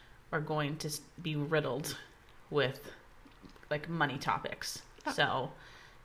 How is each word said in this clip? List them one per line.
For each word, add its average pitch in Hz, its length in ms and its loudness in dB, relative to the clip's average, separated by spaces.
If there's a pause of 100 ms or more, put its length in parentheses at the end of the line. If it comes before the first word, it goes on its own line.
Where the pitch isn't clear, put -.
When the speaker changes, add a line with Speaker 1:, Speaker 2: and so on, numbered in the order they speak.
(320)
Speaker 1:
are 160 100 2
going 151 360 0
to 151 100 -2
s-, 151 140 -4 (200)
be 160 140 0
riddled 147 600 2 (540)
with, 131 400 2 (800)
like, 151 200 0
money 147 280 2
topics." - 640 -2 (240)
Speaker 2:
Yeah. 302 80 0
Speaker 1:
So, 131 380 4 (540)